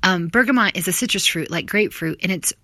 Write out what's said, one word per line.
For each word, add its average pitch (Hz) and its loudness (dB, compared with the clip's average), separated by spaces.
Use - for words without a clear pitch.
Um, 175 2
bergamot 233 2
is 175 -2
a 185 0
citrus - -2
fruit - -2
like 165 -4
grapefruit, 170 -2
and 185 0
it's 180 -4